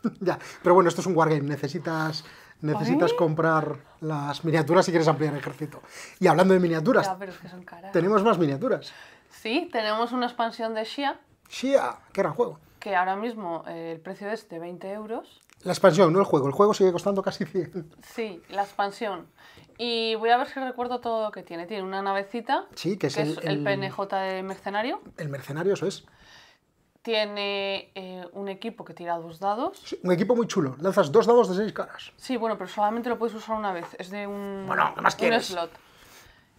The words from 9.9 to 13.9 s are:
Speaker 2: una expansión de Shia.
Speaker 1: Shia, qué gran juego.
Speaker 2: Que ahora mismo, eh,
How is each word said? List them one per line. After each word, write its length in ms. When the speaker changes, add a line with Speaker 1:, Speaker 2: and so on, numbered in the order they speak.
Speaker 2:
una 140
expansión 480
de 100
Shia. 360
Speaker 1:
Shia, 480
qué 100
gran 120
juego. 240
Speaker 2:
Que 180
ahora 200
mismo, 520
eh, 240